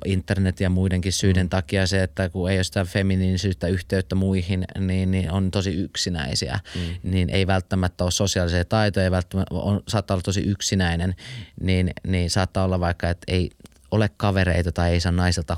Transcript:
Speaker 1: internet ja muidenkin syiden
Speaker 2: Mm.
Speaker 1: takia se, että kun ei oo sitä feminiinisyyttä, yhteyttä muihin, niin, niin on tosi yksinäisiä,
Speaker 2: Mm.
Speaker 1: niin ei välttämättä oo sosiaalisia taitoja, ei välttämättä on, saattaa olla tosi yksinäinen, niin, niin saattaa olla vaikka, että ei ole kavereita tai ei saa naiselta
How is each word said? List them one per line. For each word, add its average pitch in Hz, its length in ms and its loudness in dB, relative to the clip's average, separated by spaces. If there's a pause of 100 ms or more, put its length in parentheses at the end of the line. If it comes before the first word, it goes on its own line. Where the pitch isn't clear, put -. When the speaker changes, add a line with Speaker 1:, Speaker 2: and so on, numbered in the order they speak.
Speaker 1:
internet 95 540 0
ja 92 100 2
muidenkin 92 440 2
syiden 90 320 2
Speaker 2:
Mm. 85 40 -4
Speaker 1:
takia 95 380 0
se, 95 160 2
että 92 260 -2
kun 90 220 -2
ei 98 60 2
oo 92 60 2
sitä 95 220 -2
feminiinisyyttä, 92 840 0
yhteyttä 92 480 -2
muihin, 95 500 0 (140)
niin, 92 320 0
niin 90 200 0
on 95 200 0
tosi 98 240 0
yksinäisiä, 85 840 -4 (160)
Speaker 2:
Mm. 87 360 -6
Speaker 1:
niin 92 180 2
ei 95 180 0
välttämättä 92 560 0
oo 90 80 2
sosiaalisia 90 540 0
taitoja, 104 380 2
ei 92 80 4
välttämättä 92 440 0
on, 101 320 0
saattaa 101 280 0
olla 90 80 -2
tosi 98 180 0
yksinäinen, 92 760 0 (460)
niin, 92 300 2 (160)
niin 90 220 0
saattaa 95 340 0
olla 92 160 0
vaikka, 85 300 -2
että 87 180 -4
ei 90 220 0 (420)
ole 107 260 2
kavereita 90 540 2
tai 85 200 2
ei 87 80 2
saa 87 120 0
naiselta 87 460 0